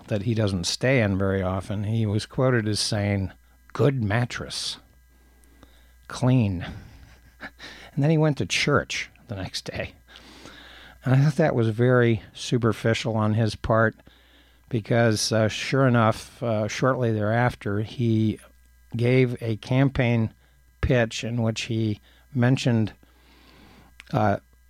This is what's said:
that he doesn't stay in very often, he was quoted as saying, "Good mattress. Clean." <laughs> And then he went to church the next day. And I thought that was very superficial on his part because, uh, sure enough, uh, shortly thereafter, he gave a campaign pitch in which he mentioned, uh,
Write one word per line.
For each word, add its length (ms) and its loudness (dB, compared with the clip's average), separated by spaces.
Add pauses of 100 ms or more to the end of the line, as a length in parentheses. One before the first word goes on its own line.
that 160 -4
he 120 -2
doesn't 300 -2
stay 360 0
in 160 0
very 240 0
often, 440 -4
he 200 0
was 220 -2
quoted 400 0
as 120 -2
saying, 520 -2 (420)
"Good 300 0
mattress. 760 -4 (1300)
Clean." 580 0 (760)
<laughs> 40 -14 (480)
And 100 0
then 80 4
he 60 4
went 220 2
to 60 -2
church 640 -2 (200)
the 80 -8
next 260 -8
day. 300 -8 (1120)
And 80 2
I 60 6
thought 160 4
that 200 2
was 140 2
very 540 2 (100)
superficial 840 -2
on 200 0
his 200 0
part 400 2 (720)
because, 640 0
uh, 160 2
sure 400 0
enough, 540 0
uh, 260 -2
shortly 440 0
thereafter, 720 0
he 580 0 (560)
gave 460 2
a 160 -4
campaign 760 0 (480)
pitch 420 0
in 200 -4
which 200 -2
he 380 -2 (320)
mentioned, 600 2 (1160)
uh, 260 2 (320)